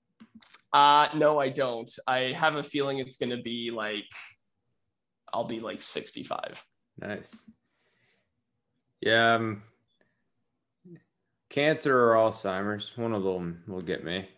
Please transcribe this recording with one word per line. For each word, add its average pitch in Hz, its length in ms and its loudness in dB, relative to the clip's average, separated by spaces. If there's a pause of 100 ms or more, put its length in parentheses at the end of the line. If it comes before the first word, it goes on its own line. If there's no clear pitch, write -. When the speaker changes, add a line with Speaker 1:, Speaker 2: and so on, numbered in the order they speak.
(720)
Speaker 1:
Uh, 143 440 8
no, 151 260 4
I 135 80 0
don't. 127 420 -4 (160)
I 127 300 0
have 156 200 2
a 143 60 -4
feeling 139 360 -4
it's 131 180 -10
gonna 120 240 -4
be, 117 300 -8
like, 107 340 -6 (1300)
I'll 117 140 -4
be, 113 140 -8
like, 104 200 -10
sixty-five. - 800 -8 (360)
Speaker 2:
Nice. - 520 -14 (1500)
Yeah, 117 360 4
um, 110 260 -4 (1900)
cancer 147 500 2 (120)
or 113 60 6
Alzheimer's, 104 840 0
one 117 160 -2
of 98 100 -2
them 90 420 -4
will 92 140 -8
get 85 240 -6
me. 92 340 -6